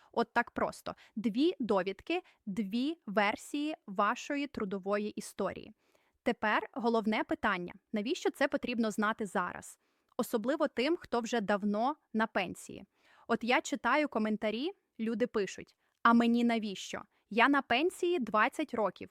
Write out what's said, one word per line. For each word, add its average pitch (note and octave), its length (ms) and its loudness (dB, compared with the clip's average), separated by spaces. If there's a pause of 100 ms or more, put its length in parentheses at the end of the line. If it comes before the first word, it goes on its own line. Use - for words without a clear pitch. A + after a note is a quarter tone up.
(120)
От A3+ 200 0
так A#3+ 180 2
просто. - 440 -4 (220)
Дві A#3+ 440 2
довідки, G3 640 -2 (240)
дві A3+ 600 -2
версії A3+ 680 0 (100)
вашої A#3 600 0
трудової G3+ 640 -4
історії. - 640 -6 (500)
Тепер A#3+ 500 0
головне A3+ 520 0
питання. F#3+ 500 -2 (180)
Навіщо A3+ 380 -2
це C#4+ 180 0
потрібно A#3+ 420 -2
знати G#3+ 360 -2
зараз? - 520 -6 (380)
Особливо C4 520 0
тим, D4 280 0
хто - 240 -4
вже A#3 200 -2
давно G#3 560 0 (160)
на A3 140 0
пенсії. - 600 -6 (420)
От A#3 160 0
я B3 160 4
читаю C#4 480 0
коментарі, G#3+ 640 -2 (260)
люди A3+ 280 0
пишуть: - 500 -6 (260)
«А A#3 100 8
мені A#3 320 6
навіщо? A3 580 -2 (280)
Я A3+ 180 6
на C#4 140 4
пенсії F4 560 0
двадцять A#3 560 0
років, G3 360 -2